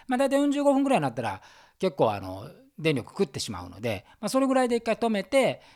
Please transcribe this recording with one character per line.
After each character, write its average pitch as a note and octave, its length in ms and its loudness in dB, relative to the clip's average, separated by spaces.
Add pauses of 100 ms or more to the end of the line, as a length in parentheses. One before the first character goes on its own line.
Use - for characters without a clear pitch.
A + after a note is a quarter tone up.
ま B3+ 60 -4
あ、 B3 60 0
だ C#4 60 2
い C4+ 40 0
た C#4 80 2
い - 20 2
四 C#4+ 120 2
十 C#4+ 100 0
五 C#4+ 100 4
分 C4+ 120 4
ぐ C4+ 60 0
ら B3 80 4
い - 20 2
に D3+ 40 2
な C#3 60 0
っ A2+ 60 -4
た B2 80 -4
ら、 G2 180 -6 (380)
結 F#3 180 -2
構、 A#2+ 140 4
あ G2+ 80 -4
の、 G2 280 -10 (320)
電 D#3 160 0
力 A2+ 140 -6
食 - 160 -2
っ - 20 0
て - 120 -10
し - 120 -6
ま F2+ 120 -10
う F2+ 60 -14
の F2+ 100 -18
で、 G#2+ 240 -4 (160)
ま A3 60 -8
あ、 G3+ 40 -4
そ C4 100 0
れ C4+ 80 4
ぐ C4 80 2
ら B3+ 80 4
い B3+ 40 2
で A#3 100 0
一 A3+ 40 -6
回 A3+ 140 -2
止 A#3 120 -2
め G#3 160 -2
て、 G#3+ 380 0 (140)